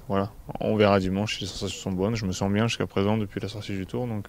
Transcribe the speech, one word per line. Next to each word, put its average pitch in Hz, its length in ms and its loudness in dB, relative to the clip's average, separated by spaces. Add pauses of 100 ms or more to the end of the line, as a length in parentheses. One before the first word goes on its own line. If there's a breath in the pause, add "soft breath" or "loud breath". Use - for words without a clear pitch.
voilà. 101 220 2 (300)
On 107 160 2
verra 101 220 8
dimanche 95 380 0
si - 60 -8
les 98 40 -6
sensations 98 440 -6
sont - 20 -2
bonnes. 98 220 0
Je 107 100 -4
me 92 80 -2
sens 98 180 0
bien 107 180 2
jusqu'à 101 180 -2
présent 101 320 2
depuis 101 220 -4
la 98 80 -6
sortie 104 240 -8
du 95 120 -4
Tour, 123 220 -4
donc, 107 220 -6